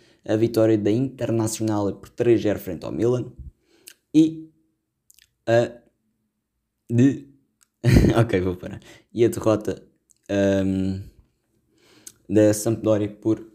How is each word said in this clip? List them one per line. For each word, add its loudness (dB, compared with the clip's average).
a -2
vitória 2
da -2
Internacional -4
por -20
três 0
zero -2
frente -12
ao -10
Milan -4
e 2
a 0
de, 0
<laughs> 6
OK, 2
vou -4
parar, -16
e 2
a 4
derrota, -2
ahm, -2
da 4
Sampdoria -2
por -6